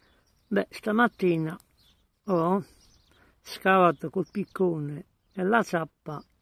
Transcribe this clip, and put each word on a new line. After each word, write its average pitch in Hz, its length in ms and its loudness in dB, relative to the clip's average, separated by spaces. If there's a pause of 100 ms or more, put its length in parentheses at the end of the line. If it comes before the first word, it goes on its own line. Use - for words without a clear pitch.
(480)
Beh, 202 220 -2
stamattina 185 880 0 (680)
ho 185 380 0 (760)
scavato 180 680 2
col 185 200 -4
piccone 160 760 -4 (260)
e 185 120 -6
la 214 200 2
zappa 156 580 -8 (200)